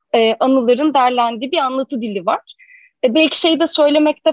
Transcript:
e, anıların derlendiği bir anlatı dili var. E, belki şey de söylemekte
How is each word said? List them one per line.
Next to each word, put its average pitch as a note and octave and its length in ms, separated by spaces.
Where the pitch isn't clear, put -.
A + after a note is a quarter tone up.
e, A3+ 260
anıların C4 540
derlendiği B3 580
bir F4 60
anlatı C4 440
dili G3+ 240
var. E3+ 140
E, B3 120
belki D#4 240
şey D#4+ 200
de E4 80
söylemekte D4+ 640